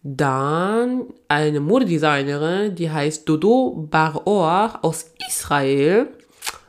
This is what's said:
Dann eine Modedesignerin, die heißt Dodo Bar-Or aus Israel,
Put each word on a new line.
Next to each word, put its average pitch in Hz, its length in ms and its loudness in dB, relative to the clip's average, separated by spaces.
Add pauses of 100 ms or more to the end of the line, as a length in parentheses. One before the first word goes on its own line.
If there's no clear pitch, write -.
Dann 160 1040 -2 (200)
eine 151 320 0
Modedesignerin, 160 1160 0
die 165 160 -4
heißt 151 360 -2
Dodo 175 640 2
Bar-Or 170 920 0
aus - 320 -4 (120)
Israel, 143 840 2 (600)